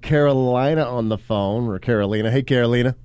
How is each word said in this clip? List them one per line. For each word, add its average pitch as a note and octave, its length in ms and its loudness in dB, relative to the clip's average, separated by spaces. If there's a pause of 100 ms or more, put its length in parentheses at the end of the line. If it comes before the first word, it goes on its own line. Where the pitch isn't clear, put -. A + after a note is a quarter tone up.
Carolina C#3 800 2
on A#2+ 260 -4
the A2 80 -2
phone, G#2+ 500 -4
or G2 120 -6
Caroleena. G#2+ 520 0
Hey, C3 120 0
Carolina. B2 600 0